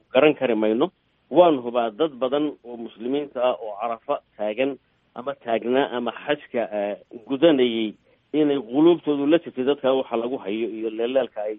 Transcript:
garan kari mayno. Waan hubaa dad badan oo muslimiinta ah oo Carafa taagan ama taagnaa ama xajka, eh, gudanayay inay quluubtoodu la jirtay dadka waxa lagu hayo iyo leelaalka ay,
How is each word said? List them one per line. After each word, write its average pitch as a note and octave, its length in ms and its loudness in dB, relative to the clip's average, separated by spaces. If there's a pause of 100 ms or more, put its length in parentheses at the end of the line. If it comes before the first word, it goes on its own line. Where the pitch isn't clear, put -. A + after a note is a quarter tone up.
(120)
garan C#3+ 220 6
kari A#2+ 200 0
mayno. A2 360 0 (400)
Waan D#3+ 320 8
hubaa A#2 280 -2
dad D3 280 -2
badan C#3 340 -2 (120)
oo A#2+ 120 -14
muslimiinta B2 640 -8
ah B2 140 2
oo G#2+ 240 -10
Carafa A#2 360 -6 (200)
taagan A2+ 420 -4 (400)
ama B2+ 180 -8
taagnaa A#2 640 -2
ama A#2+ 160 -4
xajka, C#3+ 500 -6 (160)
eh, G2+ 180 -4 (300)
gudanayay B2+ 680 2 (400)
inay C#3+ 260 2
quluubtoodu D3 680 2
la E3 120 6
jirtay B2+ 260 -6
dadka C#3 280 0
waxa C3 240 -2
lagu A#2+ 220 -4
hayo G#2+ 300 -4
iyo A2 220 -6
leelaalka A#2 520 -4
ay, A2 160 -6